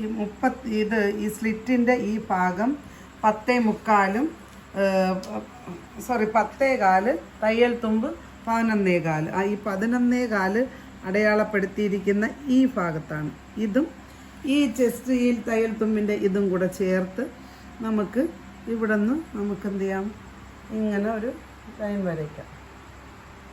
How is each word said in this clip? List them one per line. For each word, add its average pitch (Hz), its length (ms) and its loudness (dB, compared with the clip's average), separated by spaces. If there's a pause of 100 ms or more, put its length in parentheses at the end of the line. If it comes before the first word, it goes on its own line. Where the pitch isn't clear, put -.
(200)
മുപ്പത്, 247 400 0 (220)
ഇത് 214 180 2 (240)
ഈ 214 120 0
സ്ലിറ്റിൻ്റെ 240 580 2 (180)
ഈ - 20 -2 (180)
ഭാഗം 185 380 2 (540)
പത്തേമുക്കാലും, 220 1000 2 (540)
ഏ, 196 40 4 (1200)
സോറി, 226 200 2 (100)
പത്തേകാല്, 214 760 4 (320)
തയ്യൽ 233 280 4 (120)
തുമ്പ് 220 240 2 (400)
പതിനൊന്നേകാല്. 185 880 2
ആ, 190 40 0 (120)
ഈ - 20 0 (120)
പതിനൊന്നേകാല് 226 920 0 (480)
അടയാളപ്പെടുത്തിയിരിക്കുന്ന 208 1160 2 (300)
ഈ - 20 8 (180)
ഭാഗത്താണ്. 156 540 -4 (360)
ഇതും 247 200 2 (680)
ഈ 294 40 4 (200)
ചെസ്റ്റ്, 240 340 2 (120)
ഈ 247 40 6 (200)
തയ്യൽ 226 320 2
തുമ്പിൻ്റെ 208 340 2 (120)
ഇതും 202 260 2
കൂടെ 185 160 2 (100)
ചേർത്ത് 185 460 0 (640)
നമുക്ക് 214 360 0 (520)
ഇവിടുന്ന് 214 400 2 (240)
നമുക്ക് 202 320 -4
എന്ത് 196 140 -2
ചെയ്യാം, 190 220 -2 (720)
ഇങ്ങനെ 208 300 0 (100)
ഒരു 233 120 -4 (500)
ലൈൻ 202 280 -4
വരയ്ക്കാം. 156 400 -6 (1040)